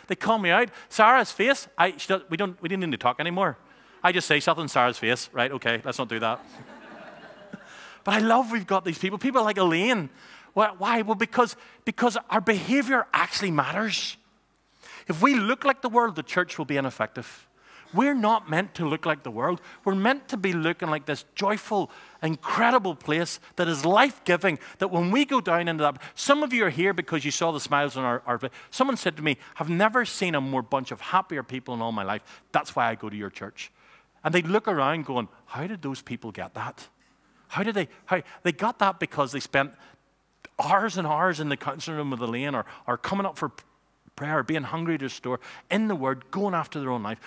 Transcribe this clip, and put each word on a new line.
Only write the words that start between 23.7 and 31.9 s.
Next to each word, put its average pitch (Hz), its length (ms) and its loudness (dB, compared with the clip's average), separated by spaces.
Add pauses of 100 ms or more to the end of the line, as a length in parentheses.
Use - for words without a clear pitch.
life-giving, 185 760 4 (200)
that 190 100 0
when 175 220 2
we 277 160 4
go 262 160 0
down 170 260 2
into 160 140 -2
that, 143 180 0 (140)
some 285 280 2
of 254 120 -2
you 226 100 2
are 170 60 4
here 180 240 0
because 165 280 -2
you 147 80 -2
saw 165 220 0
the 143 80 -4
smiles 143 380 0
on 131 60 -2
our, 120 200 0
our 120 140 -2
fa-, 131 120 -6 (200)
someone 262 260 0
said 156 220 -4
to 151 40 -8
me, 151 140 0 (220)
"I've 156 100 -4
never 214 380 0
seen 175 280 -4
a 143 60 0
more 135 220 -2
bunch 131 280 -4
of 123 120 -10
happier 175 400 -2
people 127 320 -10
in 113 80 -6
all 113 100 -4